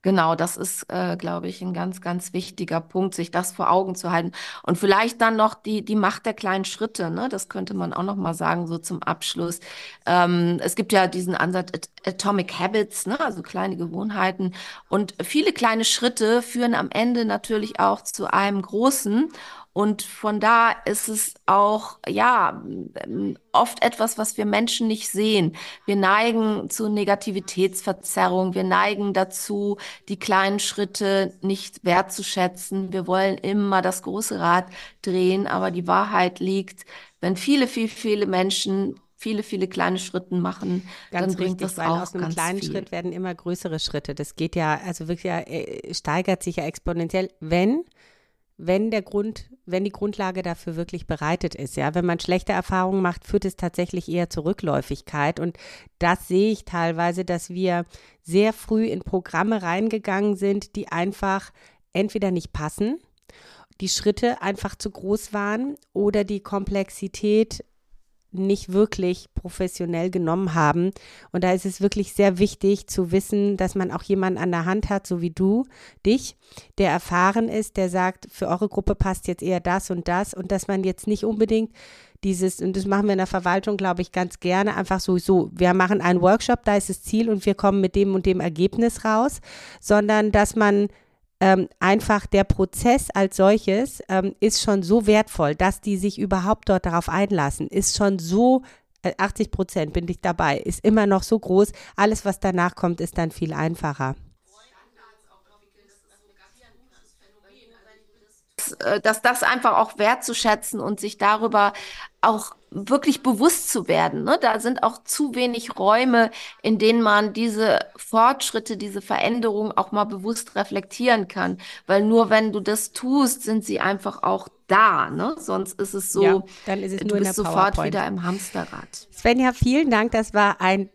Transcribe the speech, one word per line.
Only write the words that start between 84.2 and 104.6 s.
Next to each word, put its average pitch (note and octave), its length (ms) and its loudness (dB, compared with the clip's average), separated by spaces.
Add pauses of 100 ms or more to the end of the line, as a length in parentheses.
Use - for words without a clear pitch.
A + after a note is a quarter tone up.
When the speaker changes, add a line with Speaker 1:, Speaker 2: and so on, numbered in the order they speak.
Speaker 2:
gerne, G3 380 0
einfach F#3 240 -2
so, F3+ 180 2
so, F3+ 340 2
wir F3+ 220 4
machen F#3+ 260 2
einen F3 200 4
Workshop, A3 440 4
da G#3 120 4
ist G3 120 0
das - 140 -8
Ziel A3+ 280 0
und G3+ 160 0
wir G3 100 2
kommen G3 240 4
mit F#3 160 2
dem G3 180 4
und F#3+ 120 0
dem F#3 120 4
Ergebnis G3 680 0
raus, A3 360 2 (400)
sondern G#3+ 500 4
dass G#3 240 4
man, G#3 320 4 (560)
ähm, F#3+ 260 6 (100)
einfach G#3 480 2
der G3 180 4
Prozess - 720 2
als G3 240 2
solches, G#3 720 4
ähm, F#3+ 300 0
ist - 200 2
schon G3 220 2
so G3+ 240 4
wertvoll, G#3 480 2
dass F#3+ 260 0
die G3+ 160 -2
sich F#3+ 220 -2
überhaupt G3 500 0
dort F#3+ 160 4
darauf E3+ 240 0
einlassen, F3+ 580 0
ist - 300 0
schon G3 220 2
so, A3+ 420 4 (420)
äh, F3+ 140 -2
achtzig G3 340 -2
Prozent E3 440 -4
bin E3+ 120 -2
ich F3 140 -6
dabei, E3+ 380 0
ist - 260 -6
immer G#3+ 220 6
noch F#3+ 160 4
so A3 160 2
groß. G3 340 4 (240)
Alles, G#3+ 300 2
was F#3+ 140 -2
danach F3+ 340 0
kommt, F3 260 -2
ist - 160 -6
dann E3 140 -2
viel D#3 240 -6
einfacher. D3 600 -4 (4000)